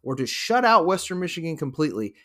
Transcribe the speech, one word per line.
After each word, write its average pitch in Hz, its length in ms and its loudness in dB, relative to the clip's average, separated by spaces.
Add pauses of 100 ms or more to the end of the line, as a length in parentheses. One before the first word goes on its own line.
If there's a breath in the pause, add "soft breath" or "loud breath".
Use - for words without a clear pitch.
were 131 140 -6
to 127 100 -2
shut 233 360 -2
out 226 220 6
Western 180 340 0
Michigan 165 380 -4
completely, 135 580 -2 (100)